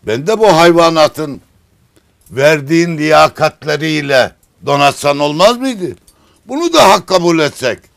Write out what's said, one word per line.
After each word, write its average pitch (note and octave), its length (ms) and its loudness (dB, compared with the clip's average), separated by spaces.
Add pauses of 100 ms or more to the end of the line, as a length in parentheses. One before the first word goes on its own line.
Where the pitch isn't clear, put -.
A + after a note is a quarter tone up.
Ben B2 200 -6
de G#3+ 120 -2
bu G3+ 180 4
hayvanatın D#3+ 840 2 (880)
verdiğin D#3 680 0
liyakatleriyle D3+ 1300 -2 (340)
donatsan C#3+ 520 0
olmaz E3 400 0
mıydı? A3 380 -8 (500)
Bunu E4+ 260 -6
da C#4 160 4
hak G3 180 0
kabul E3+ 320 0
etsek B2+ 400 -4 (180)